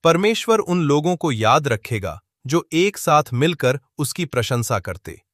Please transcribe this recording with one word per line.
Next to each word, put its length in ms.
परमेश्वर 540
उन 240
लोगों 340
को 160
याद 360
रखेगा 520
जो 260
एक 260
साथ 240
मिलकर 480
उसकी 260
प्रशंसा 540
करते 440